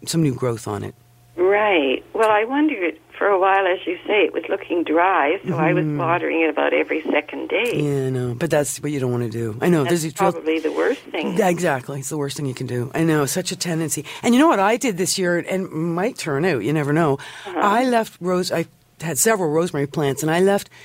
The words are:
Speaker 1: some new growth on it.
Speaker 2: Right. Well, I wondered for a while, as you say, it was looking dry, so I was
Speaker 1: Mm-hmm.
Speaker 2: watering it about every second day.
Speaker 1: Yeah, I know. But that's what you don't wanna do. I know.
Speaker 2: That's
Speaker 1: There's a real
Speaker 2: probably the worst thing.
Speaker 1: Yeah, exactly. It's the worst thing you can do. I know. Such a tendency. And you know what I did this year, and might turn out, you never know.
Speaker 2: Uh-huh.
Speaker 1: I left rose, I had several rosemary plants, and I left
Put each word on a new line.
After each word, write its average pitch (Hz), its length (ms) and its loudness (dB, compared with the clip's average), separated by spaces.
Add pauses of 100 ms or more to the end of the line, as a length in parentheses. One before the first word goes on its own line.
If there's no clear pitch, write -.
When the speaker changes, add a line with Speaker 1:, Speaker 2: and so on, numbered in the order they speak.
Speaker 1:
some 165 160 2
new 135 140 2
growth 117 320 -2
on 104 160 -6
it. 98 100 -10 (420)
Speaker 2:
Right. 180 640 2 (120)
Well, 214 160 4
I 214 140 4
wondered 262 540 0 (200)
for - 100 0
a 196 100 4
while, 190 280 2
as 185 200 -2
you 175 100 -4 (100)
say, 202 180 2
it - 80 -2
was - 160 -4
looking 165 360 -2
dry, 170 640 2
so 180 100 -2
I 160 160 2
was 165 120 0
Speaker 1:
Mm-hmm. 147 140 -2
Speaker 2:
watering 165 440 0
it 156 80 2
about 147 220 0
every 151 380 -2
second 139 380 -4
day. 226 260 -2
Speaker 1:
Yeah, 143 320 0
I 131 40 -2
know. 123 240 -2
But 151 160 -4
that's 147 320 0
what 147 100 -4
you 143 80 -2
don't 127 120 0
wanna 120 160 -2
do. 113 320 -6
I - 80 2
know. 160 160 4
Speaker 2:
That's 170 180 0
Speaker 1:
There's - 20 -4
a 165 200 -2
real 190 80 4
Speaker 2:
probably 160 280 -2
the 147 120 -2
worst 208 300 0
thing. - 340 -4
Speaker 1:
Yeah, 196 120 4
exactly. 143 520 -2
It's 131 80 -10
the 160 100 -6
worst 139 180 -4
thing 147 100 -4
you 123 80 -4
can 131 120 -8
do. 120 280 -4
I 165 100 2
know. 151 220 4
Such 185 260 -4
a 180 40 -8
tendency. 160 480 -4 (180)
And 233 120 4
you 254 60 6
know 320 80 8
what 240 120 4
I 214 160 4
did 226 220 -2
this 185 200 0
year, 175 200 2
and 190 320 -4
might 170 480 -2
turn 147 260 -2
out, 139 200 2
you 143 80 0
never 147 200 0
know. 151 220 4 (320)
Speaker 2:
Uh-huh. 175 160 -4
Speaker 1:
I 214 220 4
left 233 360 0
rose, 180 300 0
I 170 160 0 (340)
had 156 180 -4
several 185 320 2
rosemary 156 360 0
plants, 139 360 -2
and 156 80 0
I 165 100 2
left 196 300 2 (140)